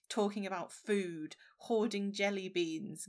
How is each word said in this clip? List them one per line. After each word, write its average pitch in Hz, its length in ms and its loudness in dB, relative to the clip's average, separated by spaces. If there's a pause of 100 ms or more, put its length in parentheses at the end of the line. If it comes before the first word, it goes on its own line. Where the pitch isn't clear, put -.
talking 202 380 2
about 185 240 -4
food, 175 640 0 (220)
hoarding 208 560 2
jelly 202 340 0
beans, 160 600 -2